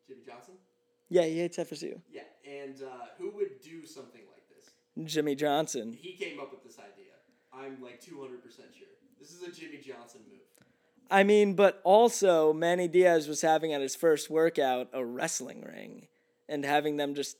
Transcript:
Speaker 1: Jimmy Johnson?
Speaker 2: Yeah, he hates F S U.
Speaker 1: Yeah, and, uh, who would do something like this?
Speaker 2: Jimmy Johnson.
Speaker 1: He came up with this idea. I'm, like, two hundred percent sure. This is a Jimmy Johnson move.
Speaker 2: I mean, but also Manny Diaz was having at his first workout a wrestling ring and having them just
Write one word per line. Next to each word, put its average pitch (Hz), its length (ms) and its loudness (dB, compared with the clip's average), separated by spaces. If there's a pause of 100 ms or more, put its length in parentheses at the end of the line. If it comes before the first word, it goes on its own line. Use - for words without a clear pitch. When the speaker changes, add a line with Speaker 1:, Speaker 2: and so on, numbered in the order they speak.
Speaker 1:
Jimmy 131 180 -20
Johnson? 120 280 -20 (560)
Speaker 2:
Yeah, 175 140 4
he 160 140 -2
hates 170 220 -4
F 165 140 -8
S 151 100 -14
U. - 260 -12
Speaker 1:
Yeah, - 120 -18 (280)
and, 135 320 -14
uh, 127 260 -16 (120)
who 190 120 -8
would 196 300 -6
do 160 240 -18
something 120 360 -20 (100)
like - 180 -20
this? - 220 -20 (340)
Speaker 2:
Jimmy 151 300 -2
Johnson. 143 580 -2
Speaker 1:
He 170 200 -18
came 170 260 -12
up 135 120 -14
with - 120 -20
this 117 160 -20
idea. 98 340 -20 (400)
I'm, 135 300 -16
like, - 180 -20
two 147 180 -18
hundred 123 240 -16
percent - 320 -20
sure. - 120 -20 (320)
This 151 120 -20
is 180 120 -18
a 175 80 -14
Jimmy 151 260 -18
Johnson 123 500 -20
move. 101 120 -20 (720)
Speaker 2:
I 196 120 6
mean, 208 300 6
but 190 300 4
also 185 720 6
Manny 170 340 0
Diaz 170 400 6
was 151 140 -6
having 156 320 2
at 143 80 -2
his 135 140 -4
first 156 340 2
workout 147 640 0
a 127 120 -4
wrestling 135 560 -8
ring - 460 -18 (420)
and 143 160 -6
having 147 320 0
them 143 160 -4
just 139 260 -8